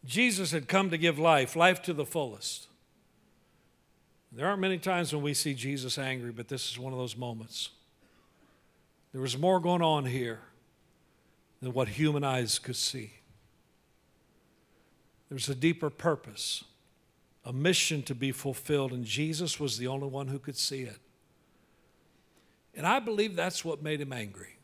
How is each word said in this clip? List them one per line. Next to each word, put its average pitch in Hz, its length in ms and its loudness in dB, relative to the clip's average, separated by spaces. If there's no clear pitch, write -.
Jesus 190 400 2
had 151 160 -2
come 190 240 4
to 165 80 0
give 156 220 2
life, 151 340 6
life 180 280 6
to 180 100 -4
the 147 120 -2
fullest. 123 640 -6
There 120 120 -6
aren't 196 160 0
many 190 160 2
times 175 380 0
when 147 80 -2
we 147 120 0
see 143 200 0
Jesus 127 440 -4
angry, 131 340 -4
but 117 160 -10
this 135 200 -4
is 117 80 -6
one 127 160 -8
of 127 60 -6
those 120 180 -6
moments. 113 540 -8
There 131 80 -8
was 127 180 -2
more 180 220 4
going 175 220 4
on 151 240 4
here 120 340 -2
than 127 100 -4
what 123 140 2
human 143 380 2
eyes 127 340 2
could - 160 -6
see. 113 380 -4
There's 135 200 -4
a 139 60 -2
deeper 160 360 2
purpose, - 760 -2
a 123 80 -10
mission 151 500 2
to 131 120 -4
be 131 180 -2
fulfilled, 135 600 0
and 123 120 -4
Jesus 151 560 -2
was 123 180 -2
the 123 80 -4
only 139 220 -4
one 135 180 -6
who 135 140 -4
could 135 160 -10
see 135 260 -4
it. 113 160 -12
And 147 100 -8
I 214 140 6
believe 214 380 0
that's 175 280 -2
what 156 160 -4
made 151 200 -2
him 139 120 -6
angry. 101 520 -10